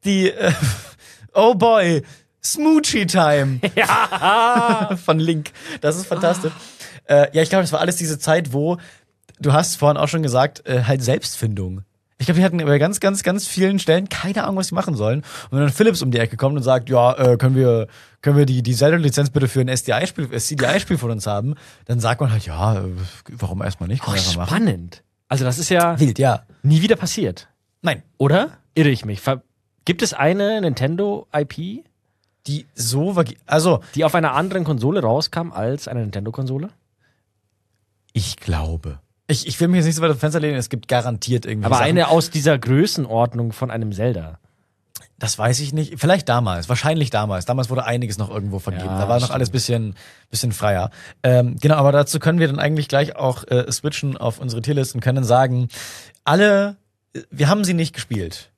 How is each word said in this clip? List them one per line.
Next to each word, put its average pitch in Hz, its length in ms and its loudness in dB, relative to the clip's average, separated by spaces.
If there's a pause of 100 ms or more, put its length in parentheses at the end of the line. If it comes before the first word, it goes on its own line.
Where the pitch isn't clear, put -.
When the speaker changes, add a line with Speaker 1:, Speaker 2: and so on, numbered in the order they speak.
Speaker 1:
Die, 190 260 2
äh, 190 200 0 (420)
<laughs> - 420 -20
oh 226 200 6
boy, 185 480 4 (400)
Smoochie 302 640 2
Time. 147 600 2
Speaker 2:
<laughs> 180 80 -4
Ja. 214 1200 2
Speaker 1:
<laughs> 175 80 -12
Von 160 140 2
Link. 160 320 -2 (320)
Das 151 140 0
ist 190 100 -10
fantastisch. 175 460 -2 (540)
Äh, 143 300 6
ja, 160 60 4
ich 165 80 0
glaub, 190 100 2
das 170 120 -2
war 156 80 -2
alles 175 160 0
diese 156 220 -4
Zeit, 156 360 0
wo 160 240 -2 (600)
du 143 140 0
hast 165 240 2
vorhin 147 220 2
auch 147 100 0
schon 160 140 -2
gesagt, 131 440 0
äh, 127 180 0
halt 135 180 0
Selbstfindung. 101 800 -4 (360)
Ich 135 80 -4
glaub, 170 120 2
die 180 60 6
hatten 175 120 2
bei 147 220 2
ganz, 175 220 0
ganz, 196 220 0
ganz 190 240 -2
vielen 190 320 0
Stellen 180 300 2
keine 196 360 -4
Ahnung, 196 120 -4
was 190 120 -4
sie - 60 -6
machen 180 200 -2
sollen. 110 240 -2 (320)
Und - 20 -6
wenn 135 80 0
dann 143 80 4
Philips 196 320 2
um 131 100 -2
die 120 80 0
Ecke 113 200 -2
kommt 139 180 0
und 135 60 -4
sagt, 127 260 2
„Ja, 123 300 6
äh, 123 180 4
können 131 200 2
wir, 120 320 2 (340)
können 143 160 4
wir 143 80 6
die, 127 160 0
die 120 120 0
Zelda-Lizenz 147 540 2
bitte 135 200 0
für 131 120 0
ein 127 80 0
S 127 160 -4
D 123 80 -2
I 135 140 0
Spiel, 143 260 -8
äh, 117 60 -4
C 151 180 -6
D 127 80 0
I 156 160 2
Spiel - 160 -2
von 120 140 -4
uns 110 160 -6
haben?“ 107 300 -4 (280)
Dann 120 160 -2
sagt 117 220 0
man 123 100 0
halt, 107 140 -2
„Ja, 95 320 -2
äh, 95 60 -6 (480)
warum 95 280 -6
erstmal 90 300 -6
nicht? 127 120 -4
Können 101 160 -4
Speaker 2:
Ach, 92 60 -2
Speaker 1:
wir 90 60 -2 (100)
einfach 90 100 -6
machen.“ 214 160 0
Speaker 2:
spannend. 87 360 -6 (260)
Also 131 160 -2
das 127 140 -2
ist 165 120 -6
ja 170 300 2
Speaker 1:
Wild, 135 200 4
ja. 127 240 2 (180)
Speaker 2:
nie 156 200 6
wieder 214 140 4
passiert. 156 520 -6 (340)
Speaker 1:
Nein. 156 200 -4 (140)
Speaker 2:
Oder? 175 340 2 (240)
Irre 156 160 4
ich 120 140 -2
mich? 104 160 -8
Ver-, 135 220 -4 (420)
gibt 170 160 -2
es - 140 -2
eine 202 480 0
Nintendo 170 640 -2 (100)
I 147 80 0
P, 190 400 -12 (600)
Speaker 1:
Die 143 180 -6 (100)
so 139 420 -2
war, 170 80 4 (200)
also 160 360 2 (160)
Speaker 2:
die 160 80 2
auf 156 100 2
einer 160 200 2
anderen 185 300 0
Konsole 147 380 0
rauskam 156 500 -2
als 120 360 -6
eine 123 120 -6
Nintendo-Konsole? 120 720 -6 (1400)
Speaker 1:
Ich - 240 -4
glaube. 80 640 -6 (280)
Ich, - 180 -2
ich 156 140 -8
will 170 80 2
mich 180 100 4
jetzt 156 80 2
nicht 160 100 0
so 160 60 -2
weit 165 80 4
aus 143 60 2
dem 117 40 -10
Fenster 151 200 0
lehnen, 151 160 -2
es 123 120 -6
gibt - 200 -8
garantiert 120 580 -2
irgendwie 110 200 -4
Speaker 2:
Aber 123 100 4
Speaker 1:
Sachen. 123 120 4
Speaker 2:
eine 165 200 4
aus 160 220 4
dieser 147 280 2
Größenordnung 120 920 0
von 123 180 -6
einem 110 220 -6
Zelda. 92 460 -4 (800)
Speaker 1:
Das - 200 -6
weiß 120 220 0
ich 139 120 -6
nicht. 156 260 -4
Vielleicht 165 300 2
damals. 98 400 -2
Wahrscheinlich 147 420 0
damals. 98 360 -2
Damals 123 240 -2
wurde 127 160 -4
einiges 117 320 -4
noch 104 120 -6
irgendwo 101 280 -6
vergeben. 90 280 -8
Speaker 2:
Ja, 92 140 -4
Speaker 1:
Da 101 80 -2
war 120 80 2
noch 123 100 0
Speaker 2:
stimmt. 135 80 -6
Speaker 1:
alles 127 160 -2
bisschen, 113 440 -2 (360)
bisschen 117 220 -4
freier. 101 380 0 (320)
Ähm, 123 360 4
genau, 151 180 4
aber 143 140 6
dazu 143 300 2
können 170 180 2
wir 165 100 4
dann 139 100 -4
eigentlich 147 280 -2
gleich 143 300 0
auch, 131 280 -2
äh, 123 280 0
switchen 143 460 -4
auf 117 200 -4
unsere 117 240 -6
Tierlist 135 320 -2
und 120 60 -4
können 127 240 0
sagen, 123 440 2 (560)
alle, 202 520 4 (380)
äh, - 160 -10
wir 143 180 0
haben 202 160 2
sie 180 100 0
nicht 165 200 -2
gespielt. - 640 -8